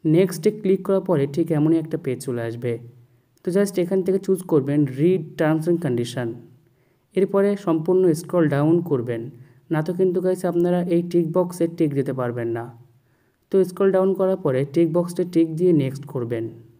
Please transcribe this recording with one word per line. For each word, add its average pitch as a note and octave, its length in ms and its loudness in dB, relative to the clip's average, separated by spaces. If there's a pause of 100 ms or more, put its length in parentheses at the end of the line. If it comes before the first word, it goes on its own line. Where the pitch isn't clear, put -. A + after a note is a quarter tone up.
নেক্সটে F3+ 440 2 (120)
ক্লিক F#3+ 260 2
করার G3 220 0
পরে D3 140 2 (120)
ঠিক E3 160 0
এমনই D#3 320 2
একটা D#3 200 -6
পেজ B2+ 220 -4
চলে A#2 160 -4
আসবে। A#2 380 -6 (640)
তো F#3 80 -4
just G3 320 0
এখান F#3+ 220 0
থেকে F#3+ 140 0
চুজ F#3+ 240 0
করবেন C#3+ 360 2 (200)
read F3 220 2 (180)
terms D#3 300 2
and E3+ 160 2
condition, A#2+ 420 -2 (880)
এরপরে G3 340 2 (160)
সম্পূর্ণ E3+ 480 2
স্ক্রল E3 360 0
ডাউন D#3 320 2
করবেন, B2 480 -4 (420)
না D#3 100 0
তো E3+ 120 -4
কিন্তু F#3 280 0
গাইস F#3 240 -2
আপনারা F3 380 2
এই F3 180 2 (100)
টিক F3 140 2 (100)
বক্সে F3+ 300 0 (120)
টিক D#3 160 2
দিতে C#3 200 -2
পারবেন A#2+ 340 -4
না। A#2 180 -4 (840)
তো F#3+ 140 2
স্ক্রল F#3 280 0
ডাউন F#3+ 220 2
করার F#3+ 240 0
পরে C#3 360 0
টিক E3+ 200 2
বক্সে F3 300 -2 (100)
টিক E3 220 4
দিয়ে F3+ 180 4
নেক্সট C3+ 300 0 (100)
করবেন। A#2 360 -4 (300)